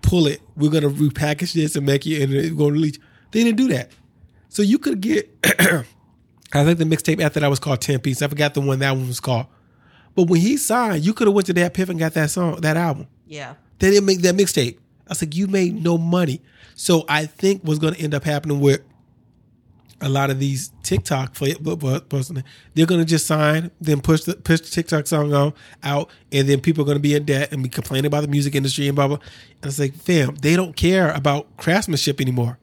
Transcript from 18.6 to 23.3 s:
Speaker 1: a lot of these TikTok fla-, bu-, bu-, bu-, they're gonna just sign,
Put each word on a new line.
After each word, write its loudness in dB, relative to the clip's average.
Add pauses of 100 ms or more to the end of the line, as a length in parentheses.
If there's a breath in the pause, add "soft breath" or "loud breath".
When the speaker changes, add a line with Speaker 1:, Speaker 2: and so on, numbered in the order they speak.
Speaker 1:
a -2
lot 2
of -2
these -4 (120)
TikTok -2
fla-, -2
bu-, -4
bu-, -2
bu-, -4 (500 loud breath)
they're 4
gonna 2
just 0
sign, 2 (120)